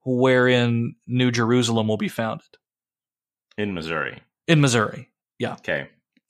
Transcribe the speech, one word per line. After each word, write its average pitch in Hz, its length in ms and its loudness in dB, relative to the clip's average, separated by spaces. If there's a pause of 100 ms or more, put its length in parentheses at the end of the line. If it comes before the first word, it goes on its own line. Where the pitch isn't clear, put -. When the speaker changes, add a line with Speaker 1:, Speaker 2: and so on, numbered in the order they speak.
Speaker 1:
wherein 123 880 2 (140)
New 123 220 2
Jerusalem 117 580 2
will 107 80 0
be 104 120 -4
founded. - 380 -6 (1120)
Speaker 2:
In 104 180 -4
Missouri? 80 460 -6 (260)
Speaker 1:
In 160 140 4
Missouri, 120 480 0 (300)
yeah. 113 160 -6
Speaker 2:
Okay. 73 340 -8 (420)